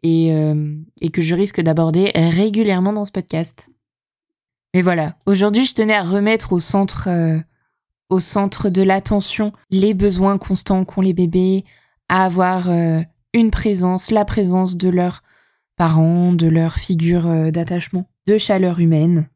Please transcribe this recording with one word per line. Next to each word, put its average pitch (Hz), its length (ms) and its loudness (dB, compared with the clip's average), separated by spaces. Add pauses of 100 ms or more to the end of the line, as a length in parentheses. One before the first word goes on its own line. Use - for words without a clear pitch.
et, 165 300 2
euh, 151 420 -2 (280)
et 165 80 -2
que 175 100 -4
je 160 140 0
risque 196 260 -2
d'aborder 165 540 2
régulièrement 196 800 0
dans 208 100 -4
ce - 80 -12
podcast. - 560 -8 (1040)
Mais 180 80 2
voilà, 170 460 -2
aujourd'hui, 202 400 2
je - 80 -6
tenais 214 220 0
à 202 60 0
remettre 202 520 0
au 175 60 0
centre, 196 500 -2
euh, 165 280 0 (680)
au 185 120 2
centre 196 500 -2
de 185 100 0
l'attention 196 720 0 (180)
les 190 220 2
besoins 190 460 0
constants 190 480 -2
qu'ont - 160 -4
les 190 100 2
bébés, 185 540 0 (420)
à 185 160 0
avoir, 180 440 0
euh, 165 320 0 (340)
une 226 160 2
présence, 185 640 -2
la 208 120 2
présence 185 520 0
de 185 120 0
leurs 180 360 -2 (500)
parents, 170 580 2
de 165 140 2
leur 165 280 2
figure, 170 520 -2
euh, 160 240 0
d'attachement, 170 580 -6 (200)
de 214 100 2
chaleur 185 400 0
humaine. 160 580 2